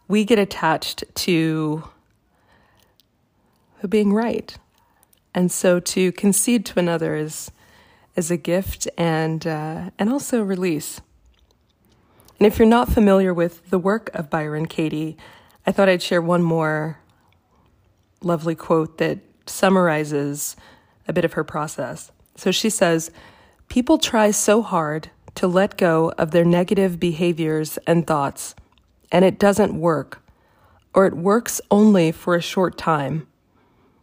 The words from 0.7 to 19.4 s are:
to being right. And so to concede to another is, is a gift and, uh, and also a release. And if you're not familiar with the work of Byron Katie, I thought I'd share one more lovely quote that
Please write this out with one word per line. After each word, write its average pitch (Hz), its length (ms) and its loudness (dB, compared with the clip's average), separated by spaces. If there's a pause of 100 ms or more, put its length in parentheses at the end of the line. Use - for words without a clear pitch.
to 160 580 0 (2000)
being 202 240 2
right. - 440 -4 (760)
And 180 180 0
so 180 300 2
to 180 320 0
concede 208 540 0
to - 120 -4
another 165 360 -2
is, 156 360 -8 (640)
is 170 160 -2
a 175 60 0
gift 175 500 -4 (100)
and, 160 480 -2
uh, 160 440 -6 (100)
and 208 100 0
also 269 300 -2
a 208 60 -2
release. 180 560 -4 (1400)
And 208 80 6
if 196 100 2
you're 226 100 6
not 240 240 4
familiar 196 440 4
with 170 340 -4
the 185 80 0
work 196 380 -2
of 160 160 -8
Byron 151 340 -4
Katie, 156 500 -6 (520)
I 196 40 2
thought 196 160 2
I'd 180 140 2
share 175 220 0
one 175 180 2
more 156 560 -2 (1300)
lovely 165 320 -2
quote 160 420 -2
that 160 220 -4 (260)